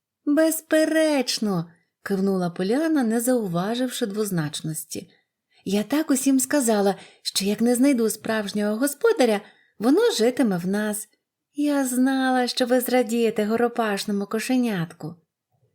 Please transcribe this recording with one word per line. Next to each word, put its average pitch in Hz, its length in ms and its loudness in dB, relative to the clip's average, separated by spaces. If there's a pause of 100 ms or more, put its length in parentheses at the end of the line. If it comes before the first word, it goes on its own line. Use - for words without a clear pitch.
(240)
«Безперечно», 302 1500 0 (320)
кивнула 190 480 0
Поліанна, 269 520 0
не 226 180 0
зауваживши 233 840 -2
двозначності. 175 1040 -6 (540)
«Я 202 180 0
так 294 280 0
усім 269 300 2
сказала, 214 540 2 (280)
що - 220 -4
як 202 160 -2
не 240 140 2
знайду 240 360 2
справжнього 208 680 -4
господаря, 262 640 2 (380)
воно 330 320 4
житиме 233 460 2
в 175 100 -4
нас. 208 420 -4 (460)
Я 285 320 0
знала, 254 600 0
що 254 200 -2
ви 247 140 2
зрадієте 233 640 0
горопашному 214 840 -2
кошенятку». 214 880 -2 (600)